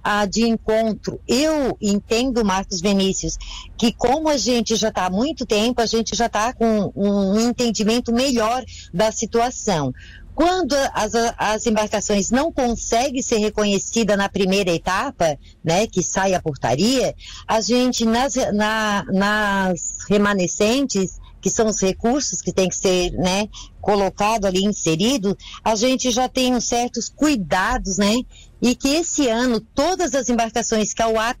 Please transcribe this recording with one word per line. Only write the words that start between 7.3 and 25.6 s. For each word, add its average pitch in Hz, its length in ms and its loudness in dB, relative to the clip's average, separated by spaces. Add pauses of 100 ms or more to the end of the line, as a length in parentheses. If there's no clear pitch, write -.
um 220 60 2
entendimento 233 720 0
melhor 240 500 0 (320)
da 214 160 2
situação. 214 840 -2 (440)
Quando 339 380 2 (180)
as, 196 200 -2 (260)
as 208 280 -2
embarcações 214 640 0
não 277 220 2
conseguem 247 680 0
ser 233 160 0
reconhecidas 208 800 0
na 196 100 0
primeira 190 420 0
etapa, 180 680 0 (260)
né, 180 220 2
que 185 160 -2
sai 190 320 0
a 175 80 0
portaria, 160 720 0 (340)
a 220 140 2
gente, 247 420 2
nas, 240 300 2 (180)
na, 214 580 0
nas 196 840 0 (100)
remanescentes, 202 1120 2 (220)
que - 80 -4
são 220 200 2
os 208 120 -2
recursos 220 640 0
que 180 100 -4
tem 190 160 2
que - 80 -4
ser, 180 360 0
né, 190 360 -2 (320)
colocado 202 640 0
ali, 190 180 0
inserido, 202 720 0 (300)